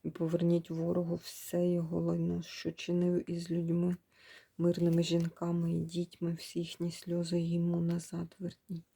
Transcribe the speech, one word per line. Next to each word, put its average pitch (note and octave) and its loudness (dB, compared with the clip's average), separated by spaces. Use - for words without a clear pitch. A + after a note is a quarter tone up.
і E3 -4
поверніть E3+ 2
ворогу E3+ 0
все - -2
його E3+ 0
лайно, E3+ 0
що - -8
чинив F3 0
із E3+ -4
людьми, E3+ 0
мирними E3+ 4
жінками E3+ 0
і E3+ 0
дітьми, E3+ -4
всі - -6
їхні E3+ -4
сльози E3+ -2
йому E3+ 2
назад E3+ -2
верніть. F3 -8